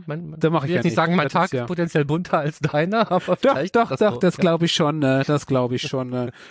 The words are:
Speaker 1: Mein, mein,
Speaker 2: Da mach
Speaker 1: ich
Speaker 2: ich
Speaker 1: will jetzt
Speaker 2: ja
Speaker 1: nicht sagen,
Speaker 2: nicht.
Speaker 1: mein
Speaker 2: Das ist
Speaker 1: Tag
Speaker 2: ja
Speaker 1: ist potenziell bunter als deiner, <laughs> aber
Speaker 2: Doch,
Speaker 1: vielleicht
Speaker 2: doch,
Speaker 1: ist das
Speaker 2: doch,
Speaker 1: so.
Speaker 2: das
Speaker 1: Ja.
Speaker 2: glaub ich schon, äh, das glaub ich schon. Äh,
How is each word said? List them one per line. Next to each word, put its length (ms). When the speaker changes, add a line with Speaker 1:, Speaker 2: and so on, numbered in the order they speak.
Speaker 1:
Mein, 220
mein, 100
Speaker 2:
Da 100
mach 140
Speaker 1:
ich 0
Speaker 2:
ich 60
Speaker 1:
will 80
jetzt 80
Speaker 2:
ja 20
Speaker 1:
nicht 80
sagen, 160
Speaker 2:
nicht. 60
Speaker 1:
mein 100
Speaker 2:
Das 60
ist 180
Speaker 1:
Tag 20
Speaker 2:
ja 120
Speaker 1:
ist 20
potenziell 380
bunter 340
als 200
deiner, 420
<laughs> 100
aber 240
Speaker 2:
Doch, 40
Speaker 1:
vielleicht 360
Speaker 2:
doch, 160
Speaker 1:
ist 80
das 0
Speaker 2:
doch, 160
Speaker 1:
so. 40
Speaker 2:
das 180
Speaker 1:
Ja. 40
Speaker 2:
glaub 220
ich 80
schon, 320
äh, 220
das 200
glaub 260
ich 120
schon. 300
Äh, 180